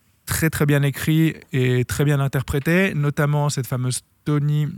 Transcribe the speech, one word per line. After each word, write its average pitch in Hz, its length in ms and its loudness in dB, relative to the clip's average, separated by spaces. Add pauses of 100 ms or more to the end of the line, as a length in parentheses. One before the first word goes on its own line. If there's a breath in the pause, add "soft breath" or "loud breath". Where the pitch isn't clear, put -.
(280)
très, - 240 0
très 156 140 0
bien 143 180 4
écrit 156 520 0 (160)
et 127 340 2
très - 180 -2
bien 143 160 2
interprété, 151 760 0
notamment 147 540 0
cette 135 180 -4
fameuse 127 340 -4 (220)
Tony 147 440 0 (100)